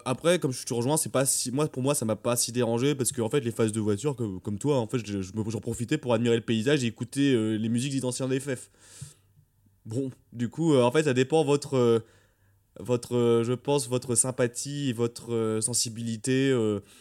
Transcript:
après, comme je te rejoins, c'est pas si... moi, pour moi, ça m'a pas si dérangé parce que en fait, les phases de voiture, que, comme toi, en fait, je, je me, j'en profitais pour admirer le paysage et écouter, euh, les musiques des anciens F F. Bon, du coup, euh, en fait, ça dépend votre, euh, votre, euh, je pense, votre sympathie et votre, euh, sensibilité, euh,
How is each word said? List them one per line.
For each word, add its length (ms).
après, 320
comme 140
je 120
te 80
rejoins, 240
c'est 160
pas 140
si... 260
moi, 160
pour 140
moi, 120
ça 120
m'a 100
pas 200
si 140
dérangé 440
parce 180
que 80
en 80
fait, 120
les 120
phases 200
de 80
voiture, 360
que, 220
comme 200
toi, 200
en 80
fait, 180
je, 160
je 140
me, 160
j'en 100
profitais 380
pour 160
admirer 220
le 60
paysage 400
et 40
écouter, 480
euh, 240
les 100
musiques 240
des 140
anciens 240
F 240
F. 160
Bon, 240
du 160
coup, 260
euh, 80
en 80
fait, 140
ça 100
dépend 300
votre, 320
euh, 240
votre, 360
euh, 280
je 80
pense, 360
votre 280
sympathie 720
et 40
votre, 400
euh, 280
sensibilité, 880
euh, 300